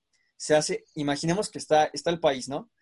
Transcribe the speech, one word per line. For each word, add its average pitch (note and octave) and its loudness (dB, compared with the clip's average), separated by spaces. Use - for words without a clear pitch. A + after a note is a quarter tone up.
Se - 0
hace, D#3 -2
imaginemos D#3+ -2
que C#3+ -14
está, D#3 4
está C#3+ -4
el E3+ -2
país, C3+ 0
¿no? D#3 -8